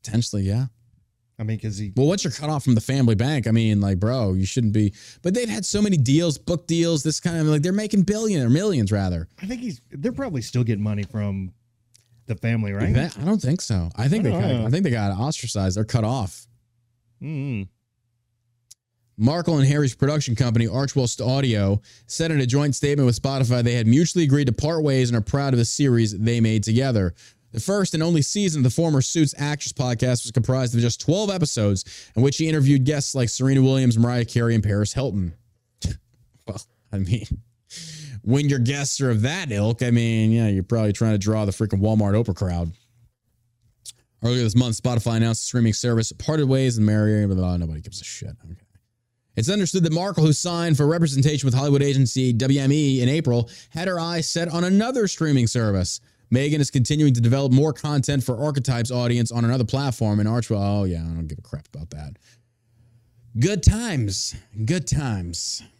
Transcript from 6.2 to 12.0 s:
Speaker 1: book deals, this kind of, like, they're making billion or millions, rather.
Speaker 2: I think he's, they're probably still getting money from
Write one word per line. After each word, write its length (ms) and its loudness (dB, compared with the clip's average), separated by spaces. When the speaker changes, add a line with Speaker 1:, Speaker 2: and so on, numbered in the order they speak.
Speaker 1:
book 300 -4
deals, 380 0
this 160 -2
kind 160 -4
of, 100 0
like, 160 2
they're 100 -2
making 300 0
billion 420 0
or 60 2
millions, 400 2
rather. 380 -2
Speaker 2:
I 60 -10
think 140 -8
he's, 200 -10
they're 200 -6
probably 320 -6
still 220 -2
getting 180 -2
money 220 -2
from 480 -6